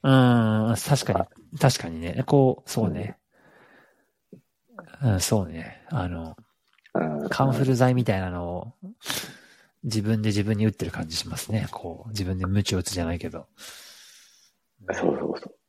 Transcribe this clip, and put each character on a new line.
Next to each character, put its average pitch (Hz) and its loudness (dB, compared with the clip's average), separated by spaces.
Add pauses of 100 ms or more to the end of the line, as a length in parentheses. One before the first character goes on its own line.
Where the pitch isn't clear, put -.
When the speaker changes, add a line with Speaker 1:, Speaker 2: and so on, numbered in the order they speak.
Speaker 1:
う 139 2 (600)
ん、 110 2
確 - 0
か - 0 (240)
に、 156 -14
確 131 4
か 85 -8
に 80 -8
ね。 90 -4
こ 135 4
う、 - -18
そ 113 0
う - 0
ね。 - -6 (1800)
う 135 2
ん、 107 4
う - 4
ん、 92 0
そ 104 0
う 82 -6
ね。 80 -14
あ 98 -4
の、 82 -8 (580)
Speaker 2:
う 156 -2
ん。 - -6
Speaker 1:
カ - 2
ン 135 2
フ 135 2
ル 131 4
剤 127 6
み 123 2
た 101 2
い 95 -2
な 92 -4
の 87 -6
を、 90 -8 (1080)
自 107 -2
分 107 0
で 107 0
自 101 0
分 107 0
に 107 2
打 107 6
っ - 0
て - -8
る 92 -6
感 82 -8
じ 80 -10
し - -6
ま - -8
す - -8
ね。 101 -2
こ - -12
う、 - -10
自 101 -4
分 92 -2
で 92 -4
鞭 98 2
を 92 2
打 85 -4
つ - -6
じ 90 -4
ゃ 85 -2
な 85 -2
い 82 -4
け 85 -8
ど。 - -14 (1400)
Speaker 2:
そ - 0
う - 0
そ - -6
う - -6
そ - -16
う。 - -20 (140)